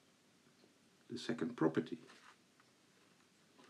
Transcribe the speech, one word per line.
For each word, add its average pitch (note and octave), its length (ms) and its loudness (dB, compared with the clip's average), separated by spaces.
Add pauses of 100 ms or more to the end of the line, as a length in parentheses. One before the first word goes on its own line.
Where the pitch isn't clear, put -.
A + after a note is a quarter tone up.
(1120)
the - 80 -4
second - 380 0
property. D#2+ 420 4 (1700)